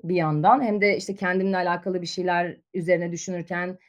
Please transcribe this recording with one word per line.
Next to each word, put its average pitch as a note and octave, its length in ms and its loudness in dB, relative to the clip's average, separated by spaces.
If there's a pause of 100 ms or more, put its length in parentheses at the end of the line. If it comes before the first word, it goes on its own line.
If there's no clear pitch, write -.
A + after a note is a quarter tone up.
bir F3+ 120 -2
yandan E3 460 4
hem G#3+ 200 0
de G3+ 160 4
işte - 180 -8
kendimle F#3+ 420 0
alakalı F3+ 440 -2
bir E3+ 60 -8
şeyler F3 500 -2 (160)
üzerine E3+ 380 0
düşünürken, F3+ 680 -6 (100)